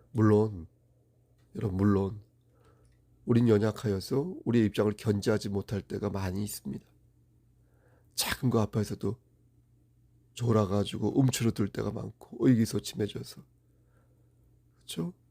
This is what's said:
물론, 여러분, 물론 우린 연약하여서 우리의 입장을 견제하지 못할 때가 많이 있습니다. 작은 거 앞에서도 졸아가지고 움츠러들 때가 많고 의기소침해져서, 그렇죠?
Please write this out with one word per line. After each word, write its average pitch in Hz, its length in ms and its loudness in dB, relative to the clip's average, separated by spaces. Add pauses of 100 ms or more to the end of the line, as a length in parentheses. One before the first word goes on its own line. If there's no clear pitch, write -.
(120)
물론, 107 560 2 (880)
여러분, 95 220 -4
물론 98 440 2 (1040)
우린 120 220 4
연약하여서 110 1000 0
우리의 117 220 4
입장을 104 260 2
견제하지 104 560 -2
못할 98 320 -6
때가 - 280 -6
많이 98 340 -4
있습니다. - 420 -10 (1300)
작은 - 340 -2
거 113 120 2
앞에서도 104 560 -4 (1160)
졸아가지고 107 840 0
움츠러들 117 480 0
때가 107 240 -6
많고 110 560 -6
의기소침해져서, 113 960 -2 (1400)
그렇죠? 170 360 -10 (180)